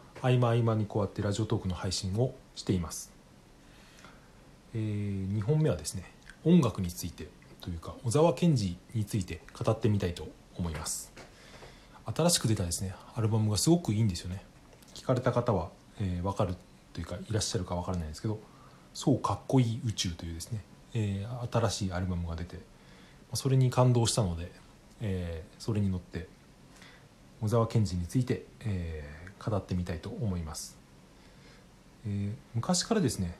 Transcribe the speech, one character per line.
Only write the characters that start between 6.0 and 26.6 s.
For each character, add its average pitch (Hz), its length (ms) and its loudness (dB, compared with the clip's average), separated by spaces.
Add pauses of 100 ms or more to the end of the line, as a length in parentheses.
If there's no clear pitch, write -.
音 165 160 10
楽 110 180 0
に 92 80 -2
つ - 180 -8
い 85 60 -6
て - 160 -14 (320)
と - 100 -10
い 87 60 -6
う 82 40 -8
か、 - 160 -10 (100)
小 117 60 0
沢 165 220 6
健 170 220 6
二 95 220 0 (160)
に 110 100 0
つ 107 140 -4
い 95 80 0
て - 160 -10 (120)
語 - 160 0
っ 113 80 2
て 113 120 2
み 101 100 4
た 95 80 0
い 85 60 -4
と - 160 -10 (280)
思 85 120 -2
い 80 60 -4
ま 78 100 -6
す。 - 260 -8 (1040)
新 165 140 4
し 175 100 4
く - 80 0
出 110 80 4
た 101 80 -2
で 87 80 -2
す 98 140 -6
ね、 95 100 -6 (200)
ア - 40 -4
ル 110 80 2
バ 107 100 2
ム 107 140 2
が 104 60 0
す - 120 2
ご 175 100 8
く 143 140 -2
い 104 60 2
い - 20 4
ん 117 60 4
で 90 80 0
す - 60 -8
よ 90 80 -10
ね。 95 160 -8 (480)
聞 - 100 -16
か 131 100 2
れ 120 60 2
た 117 140 0
方 120 180 2
は、 85 200 0 (280)
え 90 220 -2
ー、 - 20 -4
わ 98 100 -2
か 113 120 0
る 90 100 -4 (380)
と 87 80 -10
い - 20 -8
う - 20 -8
か、 87 120 -10
い 92 160 -8
ら 110 60 2
っ - 20 0
し - 120 -4
ゃ - 40 -2
る 90 80 -2
か 90 100 -4
わ 87 80 -4
か 92 80 -6
ら 90 60 -2
な 85 80 -4
い - 20 -8
で 78 60 -8
す - 80 -12
け 110 80 -2
ど、 107 100 -4 (540)
そ - 180 0
う 123 80 4
か - 160 0
っ - 120 -10
こ 135 120 6
い 127 40 6
い 113 220 0
宇 113 80 0
宙 - 200 -2
と 85 120 -10
い 85 60 -6
う - 20 -8
で 82 60 -8
す - 120 -10
ね、 107 120 -6 (320)
え 101 280 0
ー、 120 320 -6
新 110 140 4
し - 160 -2
い 92 60 -2
ア 85 80 -2
ル 92 80 0
バ 90 80 -2
ム 87 120 -4
が 85 80 -6
出 87 100 -6
て、 - 100 -14
ま 85 60 -14 (720)
あ、 - 20 -6
そ - 120 -2
れ 131 80 4
に 131 140 6
感 127 240 6
動 117 140 6
し - 80 0
た 120 80 4
の 87 120 0
で、 87 160 -8 (500)
え 87 460 -4
ー、 - 140 -20
そ - 100 -2
れ 104 100 2
に 95 100 2
乗 92 60 0
っ - 20 -4
て、 - 280 -8 (1120)